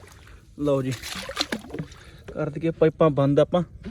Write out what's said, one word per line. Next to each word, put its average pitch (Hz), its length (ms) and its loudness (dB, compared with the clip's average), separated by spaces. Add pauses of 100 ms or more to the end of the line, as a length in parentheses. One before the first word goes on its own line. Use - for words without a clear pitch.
(580)
ਲਓ 143 240 0
ਜੀ, 131 100 -4 (1400)
ਕਰ 151 160 -4
ਦਈਏ 156 200 -4
ਪਾਈਪਾਂ 160 400 4
ਬੰਦ 139 300 4
ਆਪਾਂ। 175 220 2 (280)